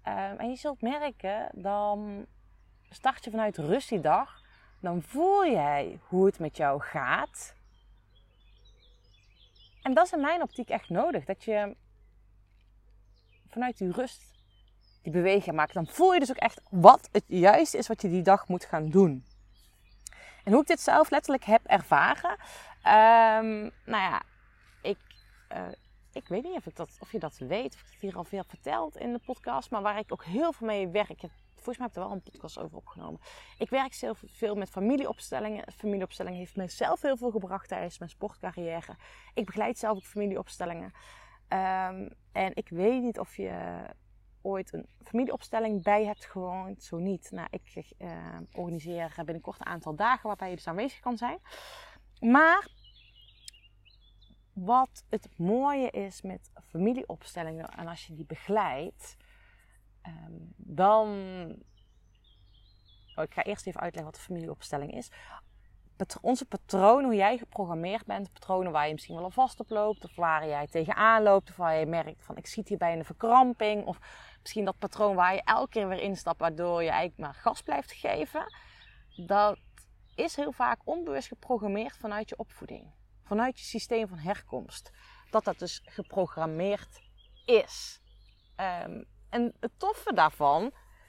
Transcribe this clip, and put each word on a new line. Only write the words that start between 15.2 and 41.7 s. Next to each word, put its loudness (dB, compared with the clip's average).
maakt. 2
Dan -4
voel 6
je 6
dus 0
ook -4
echt -2
wat 12
het 2
juiste 6
is -2
wat -4
je 0
die 2
dag 6
moet -4
gaan -4
doen. 6
En 2
hoe 10
ik -2
dit 2
zelf 6
letterlijk 0
heb 6
ervaren, 2
ehm, 8
nou -2
ja, -2
ik, -4
eh, -10
ik -12
weet -4
niet -10
of -10
ik -14
dat, -12
of -18
je -6
dat -10
weet, -6
of -20
ik -20
het -20
hier -8
al -10
veel -8
heb -10
verteld -6
in -8
de -8
podcast, -8
maar -6
waar -2
ik -8
ook -10
heel -2
veel -10
mee -2
werk. -2
Ik -16
heb, -14
volgens -10
mij -8
heb -12
ik -10
er -8
wel -8
een -14
podcast -18
over -12
opgenomen. -16
Ik -6
werk -2
zelf -10
veel -6
met -6
familieopstellingen. -4
Familieopstelling -8
heeft -14
mij -6
zelf -4
heel 0
veel -4
gebracht -8
tijdens -8
mijn -14
sportcarrière. -10
Ik -2
begeleid -4
zelf -2
ook -14
familieopstellingen. -8
Ehm, -4